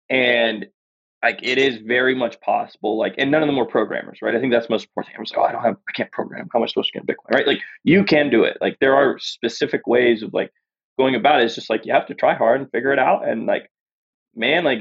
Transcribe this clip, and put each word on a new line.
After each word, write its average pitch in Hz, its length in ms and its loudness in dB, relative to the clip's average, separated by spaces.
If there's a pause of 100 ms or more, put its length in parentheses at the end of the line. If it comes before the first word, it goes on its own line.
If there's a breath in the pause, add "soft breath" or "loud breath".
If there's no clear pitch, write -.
And, 120 580 0 (580)
like, 117 180 0
it 127 160 -2
is 135 260 2
very 123 300 2
much 123 260 -4
possible, - 560 -2
like, 104 220 -2
and 139 140 0
none 156 100 4
of 151 60 0
them 139 80 0
were 120 100 0
programmers, - 560 -4
right? 117 140 -2
I 113 40 0
think 127 120 0
that's 117 160 0
the 113 60 -8
most 104 100 -6
important - 280 -10
thing. - 60 -20
I - 20 -10
was 113 120 -12
like, - 80 -2
"Oh, - 20 2
I - 80 2
don't 117 140 -6
have, 123 120 0 (120)
I - 40 -12
can't - 200 -6
program. - 400 -8
How 120 80 0
am - 20 0
I 113 60 -2
supposed - 240 -2
to - 80 -10
get - 80 -16
in - 40 0
Bitcoin?" - 220 -6
Right? 135 140 2
Like, - 140 0 (200 loud breath)
you 190 220 4
can 147 260 2
do 110 140 6
it. - 160 -2
Like, 95 200 -2
there 135 140 4
are 135 240 2
specific - 680 -6
ways 120 340 4
of, 98 100 -10
like, 98 200 -4 (440)
going 131 200 2
about 135 240 4
it. 117 60 2
It's 117 100 -4
just, - 120 -12
like, 110 160 -2
you - 80 -4
have 147 140 2
to 139 80 -10
try 151 200 2
hard 127 260 2
and 135 100 -12
figure 139 220 0
it 139 80 2
out. 131 280 0
And, 117 180 -4
like, - 220 -2 (680)
man, 135 260 0
like, 135 180 0